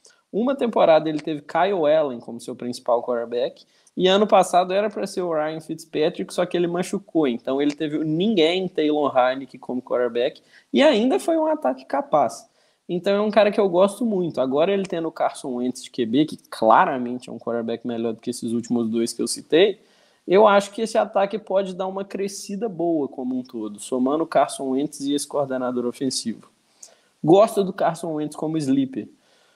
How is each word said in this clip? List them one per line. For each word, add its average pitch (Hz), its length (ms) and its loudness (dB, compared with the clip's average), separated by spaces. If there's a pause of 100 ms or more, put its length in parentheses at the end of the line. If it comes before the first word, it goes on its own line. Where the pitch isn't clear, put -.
(320)
Uma 247 240 -2
temporada 165 540 4
ele 151 100 -2
teve 147 220 -8
Kyle 175 500 0
Allen 143 300 0
como 117 180 -14
seu 123 160 -10
principal 120 480 -2
quarterback, 120 640 -4 (320)
e 180 100 4
ano 202 180 4
passado 185 460 4
era 208 180 0
pra 208 160 -6
ser 190 180 -6
o 170 100 -2
Ryan 156 260 -2
Fitzpatrick, 165 760 -4
só 180 120 0
que 165 100 -4
ele 175 120 2
machucou, 170 600 -2
então 131 340 -2
ele 147 140 0
teve 151 300 -4
ninguém, 180 640 2
Taylor 147 440 0
Heinicke, 131 440 0
como 127 240 -8
quarterback, 123 600 -2 (300)
e 233 100 4
ainda 269 380 4
foi 330 160 -2
um 311 120 0
ataque 311 360 -2
capaz. 151 640 -2 (400)
Então 180 260 -2
é 202 60 2
um 214 120 0
cara 208 200 4
que 208 80 -2
eu 196 80 4
gosto 196 380 2
muito. 185 340 -2
Agora 139 320 2
ele 196 140 0
tendo 165 240 -6
o - 20 -8
Carson 131 440 -4
Wentz 123 280 -4
de - 80 -20
Q 120 140 -2
B, 131 200 2
que - 120 -8 (120)
claramente 123 800 2
é 120 40 -12
um 117 60 -12
quarterback 117 460 -6
melhor 117 280 -4
do 113 80 -16
que - 80 -8
esses 120 240 -6
últimos 117 340 0
dois 117 240 0
que - 100 -8
eu 120 60 -2
citei, 185 540 0 (460)
eu 208 200 6
acho 202 220 4
que 226 140 -8
esse 220 120 -4
ataque 208 440 0
pode 190 340 -4
dar 185 140 -6
uma 196 180 -6
crescida 202 640 -8
boa 165 380 -2
como 127 280 -6
um 127 60 -4
todo, 107 380 -10
somando 131 440 -2
o 160 40 -4
Carson 139 420 0
Wentz 139 300 -4
e 143 160 -2
esse 139 100 -4
coordenador 127 640 -4
ofensivo. - 640 -6 (720)
Gosto 196 400 6
do 180 100 -4
Carson 165 400 -2
Wentz 151 220 -6
como 156 200 -4
sleeper. 135 520 0 (480)